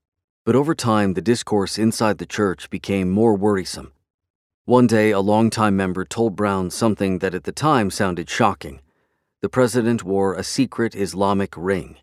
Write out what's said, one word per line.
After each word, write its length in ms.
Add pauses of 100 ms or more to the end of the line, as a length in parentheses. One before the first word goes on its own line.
(440)
But 100
over 180
time, 420
the 60
discourse 560
inside 400
the 80
church 440
became 400
more 260
worrisome. 560 (720)
One 240
day, 240
a 80
longtime 560
member 300
told 320
Brown 320
something 500
that 160
at 80
the 80
time 400
sounded 380
shocking. 500 (640)
The 80
president 540
wore 320
a 80
secret 520
Islamic 640
ring. 460